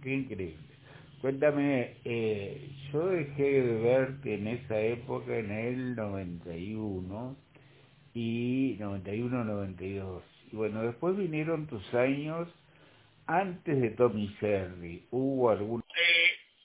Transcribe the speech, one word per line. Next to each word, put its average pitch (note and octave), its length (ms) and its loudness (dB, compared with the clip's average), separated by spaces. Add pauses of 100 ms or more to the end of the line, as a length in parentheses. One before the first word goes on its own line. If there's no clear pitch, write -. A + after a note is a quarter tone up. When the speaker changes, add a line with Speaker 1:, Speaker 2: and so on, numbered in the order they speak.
Speaker 1:
qué C3 80 -6
increíble. G2 600 -6 (480)
Cuéntame, C#3 840 2
eh, G#2+ 640 -2 (240)
yo D#3 140 0
dejé C#3 560 2
de A#2 180 2
verte C3 540 2
en G#2 140 -2
esa A2 320 -2
época, A#2+ 560 -2
en G#2 160 -2
el B2 420 -2
noventa F#2+ 580 -6
y F#2 220 -6
uno, G#2+ 600 -6 (760)
y A#2+ 680 0
noventa G2 340 -4
y A2+ 60 0
uno, B2 240 -2
noventa F#2+ 400 -4
y G2 100 -4
dos. F#2+ 300 -8 (260)
Y G#2+ 60 -10
bueno, G#2+ 260 -2
después E3 340 0
vinieron D#3 520 -2
tus A2 260 -8
años D3 540 0 (800)
antes F3 520 2
de A2+ 100 4
Tommy G#2 500 4
Jerry. F2+ 720 -2
¿Hubo B2+ 380 4
algún? G#2+ 340 0 (100)
Speaker 2:
Eh, E3+ 460 4 (240)